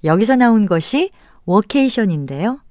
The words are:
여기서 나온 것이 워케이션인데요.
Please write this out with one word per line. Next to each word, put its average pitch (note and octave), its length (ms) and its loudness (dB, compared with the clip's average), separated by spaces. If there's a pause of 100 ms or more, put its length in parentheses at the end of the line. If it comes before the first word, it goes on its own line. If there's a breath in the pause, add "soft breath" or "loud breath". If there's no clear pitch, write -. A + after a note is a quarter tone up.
여기서 G3 320 2
나온 A#3 300 4
것이 F#3+ 460 -2 (340 soft breath)
워케이션인데요. G3 1120 -2 (120)